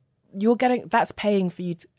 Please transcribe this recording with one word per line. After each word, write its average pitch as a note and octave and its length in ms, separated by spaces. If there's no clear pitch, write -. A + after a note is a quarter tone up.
you're A3 200
getting, B3 320
that's - 240
paying G3+ 360
for F3 140
you F3 120
to, - 140